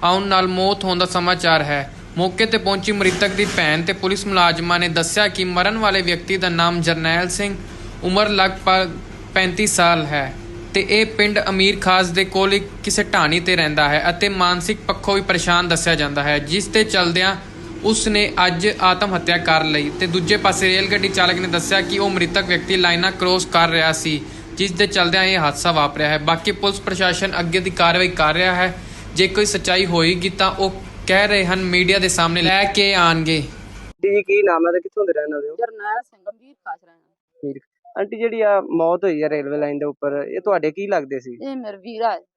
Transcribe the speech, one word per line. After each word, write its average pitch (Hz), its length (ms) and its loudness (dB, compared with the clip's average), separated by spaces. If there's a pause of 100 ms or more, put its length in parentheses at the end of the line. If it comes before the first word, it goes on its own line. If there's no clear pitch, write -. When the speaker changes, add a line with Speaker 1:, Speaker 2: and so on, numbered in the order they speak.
Speaker 1:
ਆਉਣ 190 240 2
ਨਾਲ 185 200 4
ਮੌਤ 190 360 0
ਹੋਣ 185 140 0
ਦਾ 180 80 2
ਸਮਾਚਾਰ 175 560 2
ਹੈ। 143 320 -4 (240)
ਮੌਕੇ 185 280 0
ਤੇ 220 120 0
ਪਹੁੰਚੀ 196 340 -2
ਮ੍ਰਿਤਕ 196 360 2
ਦੀ 190 180 0
ਭੈਣ 160 380 0
ਤੇ 190 100 -2
ਪੁਲਿਸ 196 340 -4
ਮੁਲਾਜ਼ਮਾਂ 175 520 2
ਨੇ 175 100 0
ਦੱਸਿਆ 170 380 0
ਕਿ 190 160 -4
ਮਰਨ 180 340 0
ਵਾਲੇ 202 240 2
ਵਿਅਕਤੀ 175 360 -2
ਦਾ 180 120 0
ਨਾਮ 170 320 2
ਜਰਨੈਲ 165 480 0
ਸਿੰਘ, 202 260 -4 (480)
ਉਮਰ 196 260 2
ਲਗਭਗ 190 680 2 (360)
ਪੈਂਤੀ 185 340 0
ਸਾਲ 170 380 4
ਹੈ 139 280 -4 (400)
ਤੇ 196 160 0
ਇਹ 214 160 4
ਪਿੰਡ 208 340 0 (100)
ਅਮੀਰ 190 300 2
ਖਾਸ 185 300 2
ਦੇ 185 160 0
ਕੋਲ 196 280 2
ਇੱਕ 202 160 -2 (140)
ਕਿਸੇ 202 200 -2
ਢਾਣੀ 175 360 2
ਤੇ 180 160 0
ਰਹਿੰਦਾ 151 340 2
ਹੈ 151 200 2
ਅਤੇ 175 200 0
ਮਾਨਸਿਕ 180 480 0 (100)
ਪੱਖੋਂ 196 280 -2
ਵੀ 196 60 0
ਪਰੇਸ਼ਾਨ 180 460 2
ਦੱਸਿਆ 165 280 2
ਜਾਂਦਾ 143 280 -2
ਹੈ, 147 160 2
ਜਿਸ 160 280 -4
ਦੇ 214 160 2
ਚਲਦਿਆਂ 185 520 0 (480)
ਉਸ 220 240 0
ਨੇ 208 260 2 (140)
ਅੱਜ 175 200 0 (140)
ਆਤਮ 185 340 2
ਹੱਤਿਆ 170 220 0
ਕਰ 160 260 2
ਲਈ। 151 360 0
ਤੇ 185 80 0
ਦੂਜੇ 175 300 0
ਪਾਸੇ 196 300 2
ਰੇਲ 185 240 2
ਗੱਡੀ 196 180 0
ਚਾਲਕ 180 300 2
ਨੇ 185 80 -4
ਦੱਸਿਆ 175 340 0
ਕਿ 185 180 -2
ਉਹ 196 100 2
ਮ੍ਰਿਤਕ 185 340 0
ਵਿਅਕਤੀ 180 340 0
ਲਾਈਨਾਂ 175 340 2
ਕ੍ਰੋਸ 185 340 0
ਕਰ 165 240 4
ਰਿਹਾ 160 220 2
ਸੀ, 156 340 -2 (300)
ਜਿਸ 185 160 -2
ਦੇ 196 160 2
ਚਲਦਿਆਂ 185 360 2
ਇਹ 190 140 2
ਹਾਦਸਾ 151 340 0
ਵਾਪਰਿਆ 151 380 2
ਹੈ। 156 80 2
ਬਾਕੀ 165 340 -2
ਪੁਲਿਸ 196 300 -2
ਪ੍ਰਸ਼ਾਸਨ 185 580 -2
ਅੱਗੇ 175 200 0
ਦੀ 185 100 -4
ਕਾਰਵਾਈ 175 380 2
ਕਰ 156 260 2
ਰਿਹਾ 180 220 2
ਹੈ। 180 180 0 (420)
ਜੇ 185 120 4
ਕੋਈ 202 180 2
ਸੱਚਾਈ 185 400 0
ਹੋਏਗੀ 175 440 2
ਤਾਂ 190 260 0
ਉਹ 190 160 -2 (360)
ਕਹਿ 196 200 4
ਰਹੇ 202 180 2
ਹਨ 185 180 0
ਮੀਡੀਆ 180 360 2
ਦੇ 185 80 0
ਸਾਹਮਣੇ 175 340 0
ਲੈ 190 220 2
ਕੇ 196 300 2
ਆਉਣਗੇ। 165 480 2 (460)
Speaker 2:
ਜੀ, 202 360 0
ਕੀ 392 200 2
ਨਾਮ 165 240 2
ਹੈ 175 40 0
ਤੇ 175 80 0
ਕਿੱਥੋਂ - 260 -4
ਦੇ 170 80 0
ਰਹਿਣ 151 200 -4
ਵਾਲੇ 147 160 -6
ਹੋ? 156 60 -14
Speaker 3:
ਜਰਨੈਲ 220 460 -6
ਸਿੰਘ, 214 280 -20
ਅਮੀਰ 233 240 -20
ਖਾਸ 170 320 -16
ਰਹਿਣ 165 120 -20
ਵਾਲੇ। - 500 -18
Speaker 2:
ਅਮੀਰ। 139 120 -10 (400)
ਆਂਟੀ, 208 180 -4
ਜਿਹੜੀ 226 240 -2
ਆ 202 200 4
ਮੌਤ 170 420 0
ਹੋਈ 165 180 0
ਆ 156 80 0
ਰੇਲਵੇ 147 280 -4
ਲਾਈਨ 147 200 -4
ਦੇ 147 80 -6
ਉੱਪਰ, 143 420 -4
ਇਹ - 140 -8
ਤੁਹਾਡੇ 170 300 0
ਕੀ 196 160 -10
ਲੱਗਦੇ 139 320 -4
ਸੀ? 127 320 -14
Speaker 3:
ਇਹ 269 40 -10
ਮੇਰੇ 214 220 -14
ਵੀਰਾ 220 360 -6
ਹੈ। 165 60 -8 (180)